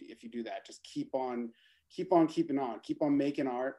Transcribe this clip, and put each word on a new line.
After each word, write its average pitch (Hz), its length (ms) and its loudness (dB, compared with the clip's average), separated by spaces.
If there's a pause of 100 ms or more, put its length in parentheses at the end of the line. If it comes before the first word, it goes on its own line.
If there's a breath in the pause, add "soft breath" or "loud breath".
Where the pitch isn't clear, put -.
if - 220 -18
you 117 80 -14
do 117 120 -6
that. 98 240 -8
Just - 180 -20
keep - 300 -8
on, 123 360 -2 (400 soft breath)
keep 180 220 -2
on 165 140 8
keeping 151 320 0
on, 117 240 -4
keep 151 200 -4
on 143 140 4
making 143 300 2
art, 127 320 -2